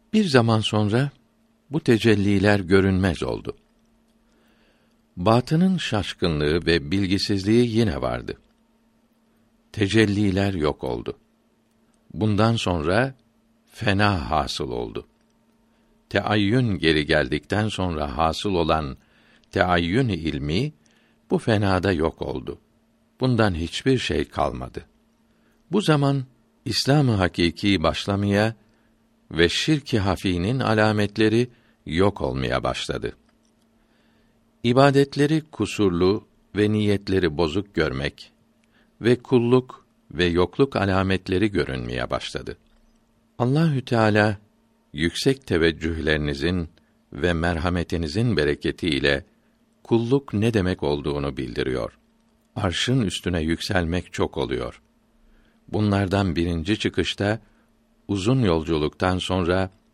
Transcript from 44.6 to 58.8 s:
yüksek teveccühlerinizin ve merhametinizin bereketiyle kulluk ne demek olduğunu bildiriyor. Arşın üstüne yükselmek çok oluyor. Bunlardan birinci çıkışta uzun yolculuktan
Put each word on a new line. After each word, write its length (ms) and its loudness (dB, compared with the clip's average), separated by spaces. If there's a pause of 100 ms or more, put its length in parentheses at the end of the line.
yüksek 540 -2
teveccühlerinizin 1200 0 (440)
ve 200 -2
merhametinizin 1040 -2
bereketiyle 880 -2 (580)
kulluk 520 0
ne 200 0
demek 280 0
olduğunu 540 -2
bildiriyor. 640 -6 (580)
Arşın 440 -2
üstüne 420 -4
yükselmek 680 -2
çok 240 -4
oluyor. 460 -6 (840)
Bunlardan 680 0
birinci 420 -2
çıkışta 640 -2 (680)
uzun 340 0
yolculuktan 760 0